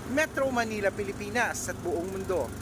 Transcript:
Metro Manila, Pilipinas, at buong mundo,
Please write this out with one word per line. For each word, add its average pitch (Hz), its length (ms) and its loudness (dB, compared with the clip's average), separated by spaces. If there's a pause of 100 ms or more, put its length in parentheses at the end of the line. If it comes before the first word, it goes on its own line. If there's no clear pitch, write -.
(140)
Metro 285 400 2
Manila, 214 400 2
Pilipinas, 202 800 -2
at - 80 -8
buong 170 240 0
mundo, 185 400 0 (160)